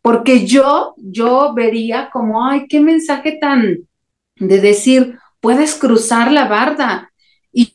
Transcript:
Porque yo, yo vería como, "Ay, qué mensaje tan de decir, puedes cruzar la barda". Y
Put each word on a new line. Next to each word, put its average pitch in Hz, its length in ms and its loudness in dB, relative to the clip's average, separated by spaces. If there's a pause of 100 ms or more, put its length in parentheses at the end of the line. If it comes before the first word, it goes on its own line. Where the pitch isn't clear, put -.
Porque 233 460 2
yo, 277 500 0
yo 233 580 -2
vería 233 580 -4
como, 220 340 -4
"Ay, 277 220 -2
qué 302 120 0
mensaje 320 600 0
tan 233 380 0 (580)
de 190 240 2
decir, 247 580 2 (220)
puedes 285 360 0
cruzar 233 560 0
la 277 160 2
barda". 247 640 -4 (400)
Y 240 220 0